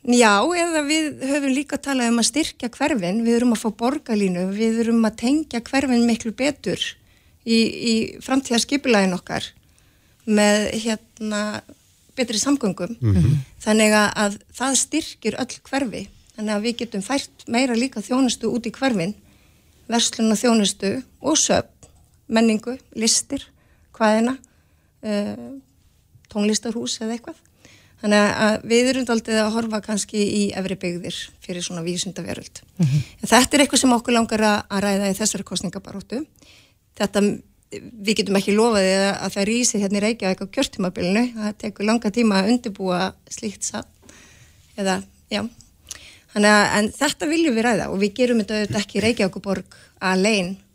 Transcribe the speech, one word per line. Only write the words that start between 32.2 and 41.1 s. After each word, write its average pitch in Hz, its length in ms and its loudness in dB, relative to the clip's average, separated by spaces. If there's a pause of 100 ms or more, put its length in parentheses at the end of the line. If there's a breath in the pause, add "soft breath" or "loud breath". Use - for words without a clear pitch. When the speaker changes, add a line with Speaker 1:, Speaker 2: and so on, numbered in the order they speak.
Speaker 3:
Mhm. 147 300 2 (180)
Speaker 1:
En - 80 -4
þetta 254 260 4
er 285 80 6
eitthvað 269 160 2
sem 254 120 4
okkur 240 200 0
langar 226 280 2
að, 208 260 2
að 196 180 -2
ræða 202 240 0
í 190 80 -2
þessari 202 280 -4
kosningabaráttu. 196 760 -10 (760 soft breath)
Þetta, 202 260 0 (500)
við 214 440 -4
getum 196 200 0
ekki 202 160 0
lofað 214 320 4
því 190 80 4
að, 196 220 2
að - 180 -6
það 196 160 -2
rísi 233 320 0
hérna 202 160 0
í 202 80 0
Reykjavík 208 400 -2
á - 80 -10
kjörtímabilinu. 196 800 -2